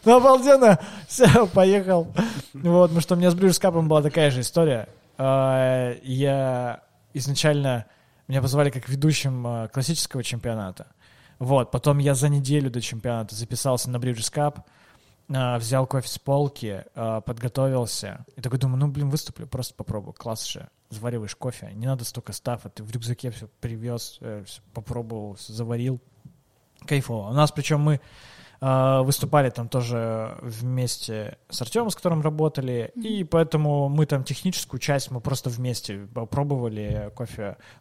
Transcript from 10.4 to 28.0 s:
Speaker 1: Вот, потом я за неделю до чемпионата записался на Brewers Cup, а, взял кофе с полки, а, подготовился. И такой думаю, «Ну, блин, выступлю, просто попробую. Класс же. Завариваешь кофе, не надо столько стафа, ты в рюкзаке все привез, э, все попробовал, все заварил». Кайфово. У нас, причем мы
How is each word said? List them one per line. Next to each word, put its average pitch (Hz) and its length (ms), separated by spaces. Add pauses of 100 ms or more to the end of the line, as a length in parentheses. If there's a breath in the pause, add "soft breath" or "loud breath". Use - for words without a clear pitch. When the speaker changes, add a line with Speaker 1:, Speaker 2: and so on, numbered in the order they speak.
Speaker 1:
Вот, 127 320
потом 143 280
я 139 160
за 135 140
неделю 143 400
до 120 120
чемпионата 113 540
записался 123 540
на 123 80
Brewers 117 360
Cup, 147 300 (720 soft breath)
а, 123 240
взял 127 300
кофе 135 220
с - 100
полки, 139 640 (120)
а, 113 260
подготовился. 123 1040 (100)
И 131 60
такой 127 180
думаю, 127 200
«Ну, 147 100
блин, 139 200
выступлю, - 380
просто 127 260
попробую. - 400
Класс - 340
же. - 200 (220)
Завариваешь 110 460
кофе, 120 380
не 113 140
надо 131 180
столько - 280
стафа, 113 360
ты - 140
в 107 80
рюкзаке 120 400
все 110 160 (140)
привез, 117 600
э, 107 240
все - 160 (120)
попробовал, 113 640
все - 180
заварил». 120 460 (880)
Кайфово. 117 440
У 120 40
нас, 147 180
причем 147 300
мы 147 180 (640 loud breath)